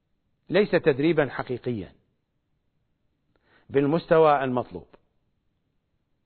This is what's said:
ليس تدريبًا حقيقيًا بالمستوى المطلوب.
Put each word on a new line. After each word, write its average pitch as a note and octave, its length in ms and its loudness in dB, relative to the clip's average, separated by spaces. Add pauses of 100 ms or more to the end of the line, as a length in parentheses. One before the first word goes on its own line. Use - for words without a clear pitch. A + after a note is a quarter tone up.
(500)
ليس G3 200 0
تدريبًا D3+ 600 0
حقيقيًا B2 640 -10 (1800)
بالمستوى D3 720 2
المطلوب. A#2+ 420 -6 (1400)